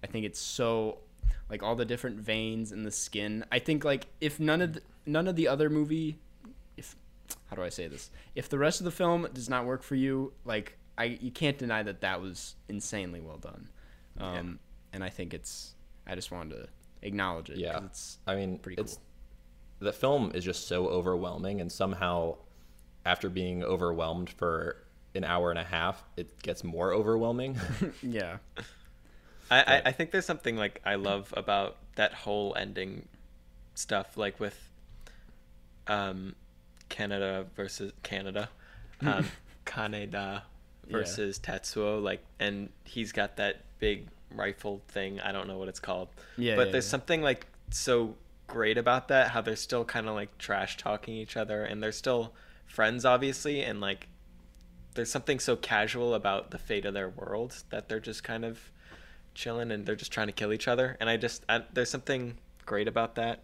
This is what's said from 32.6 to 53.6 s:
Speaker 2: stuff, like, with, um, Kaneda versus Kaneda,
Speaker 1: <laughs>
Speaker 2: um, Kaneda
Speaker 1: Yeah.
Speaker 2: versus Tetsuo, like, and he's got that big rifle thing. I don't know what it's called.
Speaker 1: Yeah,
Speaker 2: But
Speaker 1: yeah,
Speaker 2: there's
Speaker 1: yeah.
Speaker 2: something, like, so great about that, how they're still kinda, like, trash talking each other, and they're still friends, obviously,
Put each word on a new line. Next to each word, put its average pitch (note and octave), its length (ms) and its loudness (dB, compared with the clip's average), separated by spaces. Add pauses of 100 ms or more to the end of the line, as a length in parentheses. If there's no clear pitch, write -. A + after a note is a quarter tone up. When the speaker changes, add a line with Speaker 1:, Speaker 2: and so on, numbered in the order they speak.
Speaker 2:
stuff, - 400 -2
like, G2+ 240 -2
with, G2+ 180 -4 (1300)
um, F#2+ 480 -2 (540)
Kaneda G2 560 -2 (100)
versus G2 360 -6 (120)
Kaneda, G2 440 -4 (280)
Speaker 1:
<laughs> - 260 -14
Speaker 2:
um, G2+ 240 2 (400)
Kaneda G2+ 760 -4 (440)
Speaker 1:
Yeah. - 40 -8
Speaker 2:
versus G#2+ 480 -2
Tetsuo, G#2 640 -2
like, F#2+ 220 -2 (160)
and G2+ 300 -2 (140)
he's A2 280 -6
got G2+ 260 0
that - 260 0 (160)
big G#2 280 0 (260)
rifle G2+ 540 -4
thing. G2 340 -4
I G2 100 -2
don't F#2+ 160 -4
know F#2+ 100 -6
what F#2+ 100 -6
it's F#2 120 -10
called. F#2 300 -4 (280)
Speaker 1:
Yeah, A#2+ 180 4
Speaker 2:
But A#2+ 120 8
Speaker 1:
yeah, - 60 0
Speaker 2:
there's B2+ 120 4
Speaker 1:
yeah. - 60 -2
Speaker 2:
something, D#3+ 300 2
like, C3+ 260 2 (220)
so A#2 460 2 (320)
great A2 300 4
about B2 320 6
that, C3 220 10
how A#2 100 2
they're A2 140 0
still A#2 300 0
kinda, A2 280 -2
like, G#2 240 -4
trash G2 400 0
talking A2 380 -2
each A2 220 -6
other, G#2+ 260 0
and G#2+ 180 -2
they're G#2+ 100 0
still A#2 420 2 (320)
friends, A2+ 400 4
obviously, C3+ 580 6